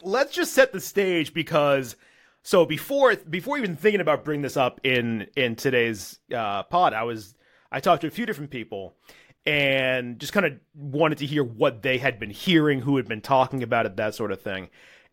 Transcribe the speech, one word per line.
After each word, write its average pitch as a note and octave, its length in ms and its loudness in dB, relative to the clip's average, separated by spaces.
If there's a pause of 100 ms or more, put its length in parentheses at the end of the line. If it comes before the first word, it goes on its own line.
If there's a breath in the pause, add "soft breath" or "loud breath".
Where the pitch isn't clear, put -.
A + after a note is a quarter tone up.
let's A3+ 280 0
just F4 220 -2
set C4 200 4
the F#3+ 60 -8
stage F3+ 540 0
because, C#3+ 640 0 (480 soft breath)
so F3 240 4
before, B3+ 480 2
before F#3 420 -6
even G3+ 180 -4
thinking G3+ 240 2
about D#3 240 0
bringing D3 200 -4
this C3 140 -4
up B2 260 0
in, A#2 420 0 (100)
in A#2+ 200 0
today's, A#2 640 0 (120)
uh, G#2 320 -4
pod, F3 300 2
I A2 80 -4
was, A2+ 320 -8 (380 soft breath)
I C3 80 -6
talked E3 220 2
to D#3+ 60 -4
a C#3+ 40 -6
few A#3 160 -6
different D3 240 -8
people G#2 440 -10 (480 soft breath)
and C3 760 0
just - 140 -12
kinda D#3+ 240 0 (180)
wanted D3 420 0
to C#3+ 80 -6
hear D3 180 0
what A#2 380 -2
they C3 160 0
had B2 220 -2
been G#2+ 100 -8
hearing, D3+ 520 2
who C#3 160 0
had A#2 100 -2
been G#2+ 140 -8
talking C3 420 2
about A#2 240 0
it, G2 100 -8
that G#2+ 160 -2
sort G#2 180 -6
of F#2+ 80 -6
thing. F#2+ 300 -8 (440 soft breath)